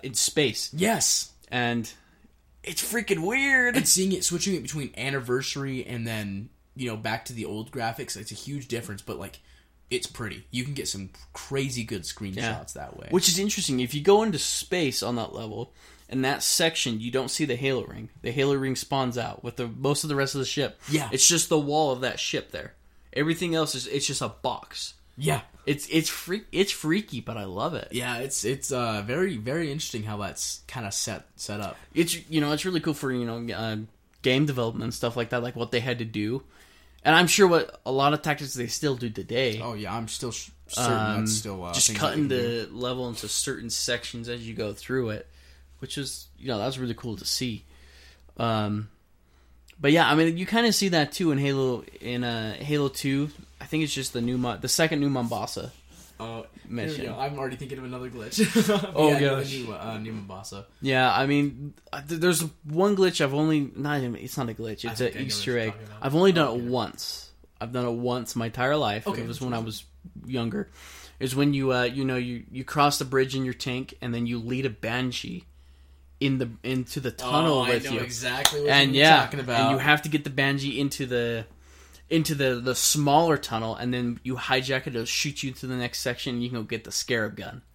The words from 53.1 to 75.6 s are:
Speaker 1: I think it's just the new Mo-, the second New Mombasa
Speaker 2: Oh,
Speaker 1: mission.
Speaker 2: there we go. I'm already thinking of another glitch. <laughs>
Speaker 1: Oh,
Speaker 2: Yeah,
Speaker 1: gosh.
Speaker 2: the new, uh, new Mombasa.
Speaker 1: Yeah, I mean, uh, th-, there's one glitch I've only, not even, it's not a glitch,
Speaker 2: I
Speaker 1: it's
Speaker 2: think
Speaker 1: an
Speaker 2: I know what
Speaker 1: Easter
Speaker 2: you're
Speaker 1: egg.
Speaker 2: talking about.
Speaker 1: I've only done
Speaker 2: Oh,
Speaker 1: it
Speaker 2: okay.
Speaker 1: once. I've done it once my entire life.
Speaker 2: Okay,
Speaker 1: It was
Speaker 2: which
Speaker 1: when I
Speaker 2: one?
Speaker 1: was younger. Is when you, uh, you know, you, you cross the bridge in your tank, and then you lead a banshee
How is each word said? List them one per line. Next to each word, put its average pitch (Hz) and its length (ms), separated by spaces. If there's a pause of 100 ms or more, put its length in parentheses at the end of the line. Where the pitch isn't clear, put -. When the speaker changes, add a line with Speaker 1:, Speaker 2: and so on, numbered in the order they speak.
Speaker 1:
I 127 60
think 156 180
it's 143 100
just 131 200
the 120 80
new 123 160
Mo-, 123 200
the 127 100
second 160 320
New 143 100
Mombasa 117 640 (480)
Speaker 2:
Oh, 113 260 (220)
Speaker 1:
mission. 117 360
Speaker 2:
there - 100
we - 20
go. - 40
I'm 139 200
already 131 160
thinking 135 240
of 131 40
another 127 280
glitch. 208 280 (520)
<laughs> 160 40
Speaker 1:
Oh, 151 140
Speaker 2:
Yeah, 143 100
Speaker 1:
gosh. 139 320
Speaker 2:
the 131 120
new, 110 100
uh, 110 240
new 110 160
Mombasa. 98 540 (140)
Speaker 1:
Yeah, 127 300
I 117 140
mean, 143 480 (180)
uh, 143 100
th-, 160 200
there's 170 200 (220)
one 180 320
glitch 185 260
I've 139 120
only, 151 420
not 147 240
even, 123 180
it's - 200
not 131 120
a 113 40
glitch, 110 340
Speaker 2:
I 113 40
Speaker 1:
it's 107 80
Speaker 2:
think - 0
Speaker 1:
an 123 80
Speaker 2:
I - 20 (120)
know - 20
what 135 40
Speaker 1:
Easter - 240
Speaker 2:
you're 120 80
Speaker 1:
egg. 110 120
Speaker 2:
talking - 160
about. - 140
Speaker 1:
I've 135 140
only 190 160
done 165 160
Speaker 2:
Oh, 113 60
Speaker 1:
it 120 60
Speaker 2:
okay. 120 80
Speaker 1:
once. - 640 (280)
I've 117 140
done 123 120
it 120 60
once 120 440
my 113 120
entire 123 300
life. 107 300
Speaker 2:
Okay, - 140
Speaker 1:
It 113 60
was 117 120
Speaker 2:
which 127 60
Speaker 1:
when 123 80
I 117 40
Speaker 2:
one? 113 80
Speaker 1:
was 110 180 (420)
younger. 123 440 (500)
Is 127 160
when 143 200
you, 135 180
uh, 123 100
you 131 220
know, 127 120
you, 123 340
you 127 120
cross 143 360
the 139 60
bridge 131 300
in 135 100
your 123 100
tank, 131 460
and 123 120
then 117 140
you 120 120
lead 127 280
a - 40
banshee 123 720 (720)